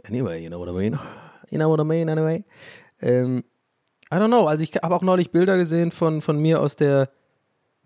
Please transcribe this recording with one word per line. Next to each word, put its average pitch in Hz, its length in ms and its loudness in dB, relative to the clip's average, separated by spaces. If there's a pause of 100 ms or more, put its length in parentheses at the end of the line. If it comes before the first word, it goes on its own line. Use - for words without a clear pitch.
Anyway, 98 360 -6
you 82 60 -14
know 87 100 -12
what 87 100 -10
I 87 40 -8
mean? 101 260 -2 (500)
You - 80 -6
know 156 120 0
what 156 100 2
I 151 40 0
mean, 160 240 -2
anyway? 160 360 -2 (580)
Ähm, 127 420 0 (680)
I 160 60 -2
don't 208 100 2
know. 226 180 4
Also 156 180 0
ich - 120 -4
habe 180 200 -2
auch 175 60 -2
neulich 185 300 0
Bilder 185 260 2
gesehen 170 340 0
von, 160 300 -2
von 151 160 -2
mir 156 240 2
aus 143 140 -2
der 139 340 2 (760)